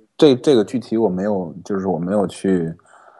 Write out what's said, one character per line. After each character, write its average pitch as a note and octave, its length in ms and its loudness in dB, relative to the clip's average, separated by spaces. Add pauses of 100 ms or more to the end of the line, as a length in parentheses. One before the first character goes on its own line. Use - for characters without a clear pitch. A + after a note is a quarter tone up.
(180)
这， C#3+ 180 6
这 C3 180 2
个 A2 120 4
具 B2 120 -8
体 A2+ 200 -4
我 A2+ 100 2
没 F#2 160 -2
有， F#2 400 -4
就 G2 160 -6
是 F#2+ 80 -4
我 F2+ 100 -2
没 F2 140 -6
有 G2+ 160 0
去， E2+ 460 -2 (460)